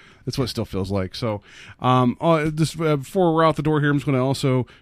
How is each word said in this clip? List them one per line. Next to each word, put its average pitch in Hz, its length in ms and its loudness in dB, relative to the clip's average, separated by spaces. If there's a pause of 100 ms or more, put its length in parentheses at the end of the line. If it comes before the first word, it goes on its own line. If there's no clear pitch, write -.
(240)
That's 131 140 -6
what 131 60 0
it 107 40 -4
still 110 160 -6
feels 95 260 -6
like. 95 240 -4
So, 107 280 -6 (380)
um, 127 380 2
uh, 160 320 2
this, 156 300 -2
uh, 151 160 2
before 165 380 0
we're 160 100 4
out 156 120 4
the 156 60 -4
door 151 200 0
here, 147 80 2
I'm 143 80 2
just 131 80 -4
gonna 131 180 2
also 131 420 0 (160)